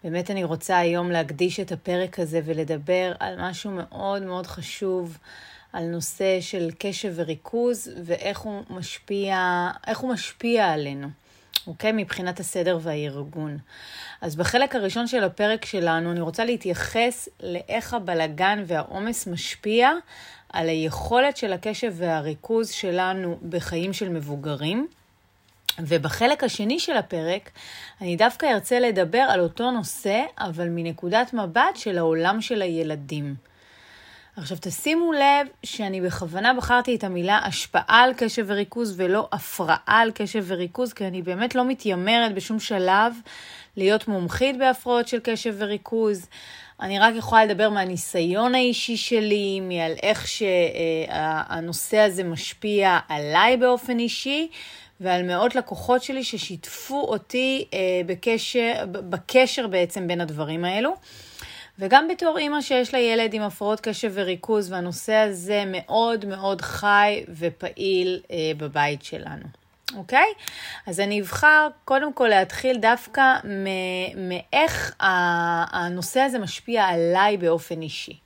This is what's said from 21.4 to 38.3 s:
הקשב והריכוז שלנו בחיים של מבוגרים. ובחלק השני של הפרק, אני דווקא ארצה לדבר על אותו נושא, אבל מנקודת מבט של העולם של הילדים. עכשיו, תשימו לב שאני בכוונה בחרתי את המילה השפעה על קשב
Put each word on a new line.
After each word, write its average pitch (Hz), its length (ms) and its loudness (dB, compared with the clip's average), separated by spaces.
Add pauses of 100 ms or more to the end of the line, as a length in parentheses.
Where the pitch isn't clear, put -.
הקשב 208 420 -4
והריכוז 165 760 -2
שלנו 185 680 -2 (120)
בחיים 175 440 -4
של 190 160 -4
מבוגרים. 151 800 -4 (920)
ובחלק 165 640 0
השני 233 360 -2
של 302 180 -2
הפרק, 180 540 -4 (500)
אני 175 140 -2
דווקא 226 300 2
ארצה 240 340 2
לדבר 226 500 4
על 196 100 4
אותו 202 320 0
נושא, 214 500 -2 (160)
אבל 170 320 -4
מנקודת 170 640 -2
מבט 226 420 2
של 190 220 -4
העולם 165 440 2
של 220 200 -2
הילדים. 151 760 -4 (1000)
עכשיו, 170 240 -8
תשימו 320 520 0
לב 285 340 4 (160)
שאני 196 380 -6
בכוונה 180 520 0
בחרתי 247 420 2
את - 80 -4
המילה 185 340 2
השפעה - 680 4
על 254 140 6
קשב 226 300 0